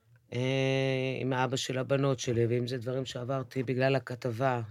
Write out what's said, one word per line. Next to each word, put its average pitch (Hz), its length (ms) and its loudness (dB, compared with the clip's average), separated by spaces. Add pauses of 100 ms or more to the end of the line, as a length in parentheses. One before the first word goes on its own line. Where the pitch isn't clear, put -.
(320)
אה, 120 60 -4 (840)
עם 127 120 -2
האבא 127 240 2
של 127 220 -4
הבנות 135 400 2
שלי, 117 280 2
ואם 120 200 0
זה 127 120 -6
דברים 127 280 -4
שעברתי 131 560 -4
בגלל 131 340 2
הכתבה, 127 640 0 (100)